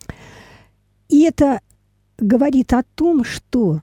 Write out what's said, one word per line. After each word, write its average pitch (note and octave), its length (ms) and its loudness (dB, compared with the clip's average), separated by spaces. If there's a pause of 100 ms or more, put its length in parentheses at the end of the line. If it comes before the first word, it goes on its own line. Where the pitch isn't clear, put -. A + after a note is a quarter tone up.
(1080)
И D4 140 4
это C#4 380 0 (580)
говорит B3+ 540 0
о B3 100 0 (120)
том, D#4 300 0
что F3 580 -4